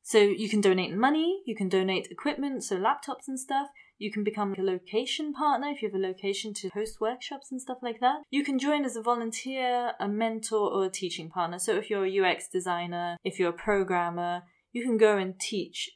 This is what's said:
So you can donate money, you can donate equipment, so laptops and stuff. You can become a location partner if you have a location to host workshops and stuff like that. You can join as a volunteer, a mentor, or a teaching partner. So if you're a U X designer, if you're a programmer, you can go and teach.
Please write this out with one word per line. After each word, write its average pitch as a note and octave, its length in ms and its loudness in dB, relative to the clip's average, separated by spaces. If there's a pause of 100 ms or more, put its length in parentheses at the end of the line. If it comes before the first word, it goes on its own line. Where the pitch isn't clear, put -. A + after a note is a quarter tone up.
So - 160 6
you G3+ 280 6
can G#3 140 2
donate F#3 340 4
money, D#4 500 2
you A3 100 -4
can G3 120 0
donate F#3+ 420 2
equipment, C4+ 540 -4
so F#3+ 140 -2
laptops B3+ 500 -2
and C4 120 -6
stuff. C#4 280 -2 (320)
You G#3 120 -4
can G#3 120 -2
become G#3 320 -2
a F#3+ 60 -4
location G#3+ 720 -2
partner C#4 360 0
if C#4+ 120 -6
you G#3+ 80 -2
have F#3+ 100 -2
a F#3+ 80 0
location G3 460 -4
to F#3+ 160 -8
host G#3+ 320 -6
workshops C4+ 500 -6
and B3+ 80 -6
stuff B3+ 220 -8
like A#3 180 -6
that. B3+ 180 4 (120)
You C#4+ 140 0
can C4+ 160 0
join D4 260 2
as A3+ 100 -4
a A3+ 60 -6
volunteer, A#3+ 1000 0
a G3+ 80 -2
mentor, A3 640 0
or F#3+ 140 2
a F#3+ 60 0
teaching E3+ 400 -6
partner. F3 260 -2
So F#3+ 200 0
if G3+ 120 -4
you're G3 160 0
a F#3+ 60 2
U F#3+ 120 4
X - 240 0
designer, F3 760 -2
if F#3 160 -4
you're F3 100 4
a E3+ 40 0
programmer, F3 920 0 (280)
you A#3+ 120 -4
can A#3+ 140 2
go G#3+ 200 8
and F#3+ 220 -2
teach. - 560 -6